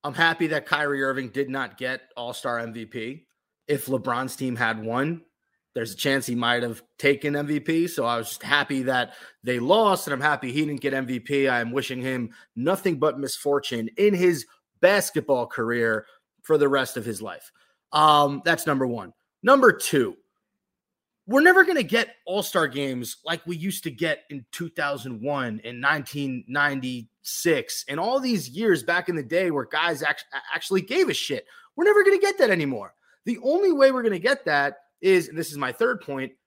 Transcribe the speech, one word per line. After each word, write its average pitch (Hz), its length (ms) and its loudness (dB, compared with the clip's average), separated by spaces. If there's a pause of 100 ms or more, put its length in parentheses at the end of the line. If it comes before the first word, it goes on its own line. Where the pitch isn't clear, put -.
I'm 147 120 -8
happy 165 340 2
that 151 180 -2
Kyrie 143 380 2
Irving 131 240 -2
did 135 200 -4
not 131 300 -6
get 127 220 -6 (160)
All-Star 120 420 -6
M 117 140 -8
V 113 120 -12
P. 120 420 -12 (420)
If 143 180 -2
LeBron's 127 480 -2
team 127 220 -4
had 113 260 -2
won, 139 400 -2 (500)
there's 113 200 -6
a - 40 -12
chance 135 300 0
he 120 80 -4
might 120 300 0
have 113 180 -8 (160)
taken 143 380 2
M 147 100 -4
V 147 140 -2
P. 165 260 0
So 147 180 -4
I 117 140 0
was 113 120 -8
just - 120 -12
happy 139 400 0
that 127 320 -2 (300)
they 123 160 0
lost, 190 480 2
and 143 60 -2
I'm 127 60 -6
happy 139 300 0
he 151 140 0
didn't 147 160 -4
get 139 140 -2
M 131 120 -2
V 123 140 -4
P. 139 280 0
I 120 120 2
am 117 100 -4
wishing 127 300 -4
him 127 300 -4 (260)
nothing 170 420 0
but 143 220 0
misfortune 135 760 -4
in 208 180 4
his 175 320 2 (340)
basketball 160 680 2
career 113 600 -2 (360)
for 156 160 2
the 143 100 4
rest 135 280 0
of 110 80 -6
his 107 180 -8
life. 90 300 -14 (400)
Um, 147 520 4
that's 165 220 0
number 135 200 0
one. 110 260 -8 (320)
Number 254 280 8
two, 120 440 0 (1120)
we're 262 120 6
never 359 240 8
gonna 320 180 2
get 226 320 0 (100)
All-Star 175 440 0
games 127 560 -6
like 165 220 -6
we 170 100 -6
used 185 260 -6
to 160 80 -6
get 151 400 -4
in 135 220 -12
two 170 160 -8
thousand 135 520 -6
one 123 440 -4
and 120 160 -12
nineteen 139 680 -2
ninety-six 135 1400 -2
and 143 100 -6
all 240 220 -2
these 214 280 -2
years 170 360 0
back 175 240 -2
in 170 80 -2
the 143 80 -4
day 170 260 0
where 139 140 -2
guys 160 400 0
act-, 147 220 -4 (280)
actually 190 280 -2
gave 277 260 0
a 214 60 -2
shit. - 300 -4 (300)
We're 311 80 -2
never 403 220 6
gonna 392 160 6
get 392 180 0
that 226 120 4
anymore. 135 440 -2 (300)
The 233 180 -4
only 349 300 2
way 269 180 6
we're 247 140 -2
gonna 196 160 0
get 269 240 0
that 143 320 0 (240)
is, 180 260 4
and 151 100 -12
this 160 140 -6
is 147 80 -12
my 127 140 -2
third 233 280 -2
point 135 300 -8 (160)